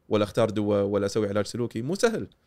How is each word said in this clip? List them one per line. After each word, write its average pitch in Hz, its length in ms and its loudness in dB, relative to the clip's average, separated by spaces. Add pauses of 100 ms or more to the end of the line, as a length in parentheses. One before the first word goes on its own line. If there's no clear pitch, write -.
ولا 104 140 4
أختار 110 260 2
دواء 104 340 2
ولا 101 220 0
أسوي 104 240 0
علاج 101 160 -2
سلوكي 113 360 -6
مو 143 140 -4
سهل. 196 320 0 (200)